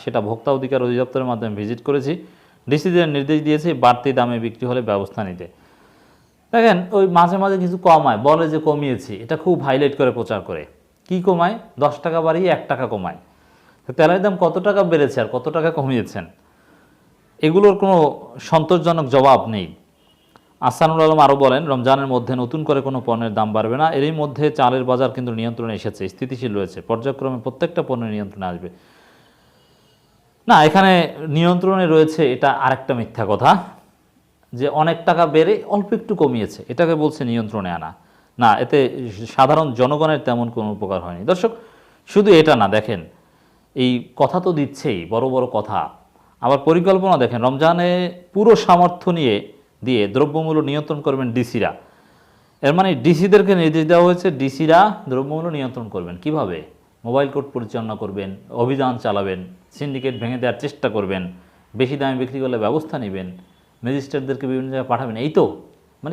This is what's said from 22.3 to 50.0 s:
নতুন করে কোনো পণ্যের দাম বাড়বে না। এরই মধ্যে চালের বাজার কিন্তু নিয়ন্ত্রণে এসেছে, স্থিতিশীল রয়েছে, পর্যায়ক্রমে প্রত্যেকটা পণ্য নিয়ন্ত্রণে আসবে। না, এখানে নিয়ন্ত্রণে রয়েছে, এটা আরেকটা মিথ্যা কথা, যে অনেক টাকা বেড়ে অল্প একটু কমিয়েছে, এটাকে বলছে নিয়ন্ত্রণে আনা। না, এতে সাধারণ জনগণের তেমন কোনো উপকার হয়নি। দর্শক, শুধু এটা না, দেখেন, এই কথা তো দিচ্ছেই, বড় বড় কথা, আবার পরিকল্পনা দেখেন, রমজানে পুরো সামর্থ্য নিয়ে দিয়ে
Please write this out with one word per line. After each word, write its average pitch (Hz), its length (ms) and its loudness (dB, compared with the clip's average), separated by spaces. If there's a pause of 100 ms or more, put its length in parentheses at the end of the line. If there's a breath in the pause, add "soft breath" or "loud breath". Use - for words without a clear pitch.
নতুন 156 260 -6
করে 139 180 2
কোনো 135 200 -4
পণ্যের 113 320 -2
দাম 107 180 0
বাড়বে 110 260 -2
না। 156 40 2 (120)
এরই 151 220 0
মধ্যে 143 240 -4 (140)
চালের 127 320 2
বাজার 127 260 0
কিন্তু 123 220 -6
নিয়ন্ত্রণে 113 420 -6
এসেছে, 101 220 -8 (100)
স্থিতিশীল 127 460 -8
রয়েছে, 92 200 -6 (100)
পর্যায়ক্রমে 127 560 -4
প্রত্যেকটা 160 440 -4
পণ্য 120 140 -4 (120)
নিয়ন্ত্রণে 98 380 -10
আসবে। 87 160 -12 (1800 soft breath)
না, 233 80 8 (120)
এখানে 190 240 4 (440)
নিয়ন্ত্রণে 180 500 2
রয়েছে, 156 360 4 (120)
এটা 139 140 0 (160)
আরেকটা 131 340 0
মিথ্যা 110 340 -6
কথা, 120 180 4 (1000)
যে 123 140 -4 (160)
অনেক 165 160 0 (100)
টাকা 170 160 4 (100)
বেড়ে 160 200 4 (200)
অল্প 202 140 -2 (100)
একটু - 140 -6 (100)
কমিয়েছে, 120 380 -2 (120)
এটাকে 165 300 0
বলছে 151 180 -2 (100)
নিয়ন্ত্রণে 107 460 -4
আনা। 80 140 -10 (480 soft breath)
না, 117 100 4 (160)
এতে 143 140 2 (560)
সাধারণ 151 320 4 (140)
জনগণের 151 460 2
তেমন 120 200 -2 (100)
কোনো 107 200 -4
উপকার 95 280 -4
হয়নি। 87 260 -12
দর্শক, 185 200 0 (640 loud breath)
শুধু 208 180 4 (100)
এটা 156 200 6
না, 101 60 2 (100)
দেখেন, 107 240 -2 (760 soft breath)
এই 127 140 0 (300)
কথা 143 240 2
তো 185 140 0
দিচ্ছেই, 135 400 -4 (140)
বড় 117 220 0
বড় 127 120 0 (100)
কথা, 104 240 -4 (600 soft breath)
আবার 131 160 2 (100)
পরিকল্পনা 185 540 2
দেখেন, 120 240 -2
রমজানে 160 420 2 (460)
পুরো 214 180 6 (140)
সামর্থ্য 175 420 4 (100)
নিয়ে 123 160 2 (520)
দিয়ে 120 160 2 (120)